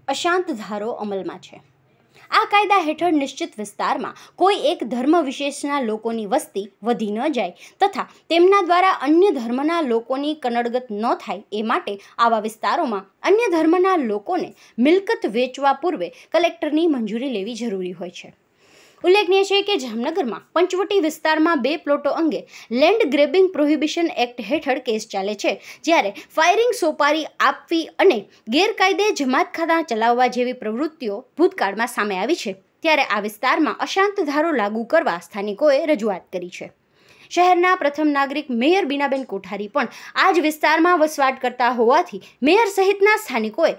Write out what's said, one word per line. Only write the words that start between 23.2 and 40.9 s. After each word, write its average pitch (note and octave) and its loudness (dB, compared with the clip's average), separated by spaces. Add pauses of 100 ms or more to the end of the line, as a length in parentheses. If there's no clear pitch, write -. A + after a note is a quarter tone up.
પ્રોહિબિશન D4+ 0
એક્ટ A#3+ -4
હેઠળ C#4 -2
કેસ A3 -4
ચાલે G3+ -6
છે, G#3 -4 (220)
જ્યારે D4+ 2 (220)
ફાયરિંગ, G#4 2
સોપારી D4+ 0 (140)
આપવી C#4+ 0
અને C#4+ 2 (200)
ગેરકાયદે F#4+ 2
જમાતખાના D#4+ -2
ચલાવવા A#3+ 0
જેવી B3 -2
પ્રવૃત્તિઓ A#3 -6 (120)
ભૂતકાળમાં A#3 0
સામે G#3 -4
આવી A#3 0
છે, G3 -8 (280)
ત્યારે D#4 2
આ G#3+ -2
વિસ્તારમાં B3+ -2
અશાંત G4 -2
ધારો D4+ 0
લાગુ A3 -2
કરવા B3 0
સ્થાનિકોએ G#3+ 0
રજૂઆત G#3+ -2
કરી F3+ -8
છે. - -16 (580)
શહેરના F4+ 4
પ્રથમ D4+ 0
નાગરિક C#4+ -2
મેયર D4+ 2
બીનાબેન C4+ -2
કોઠારી G3 -10
પણ B3 -2 (280)
આ E4 4
જ E4 2
વિસ્તારમાં D#4+ 2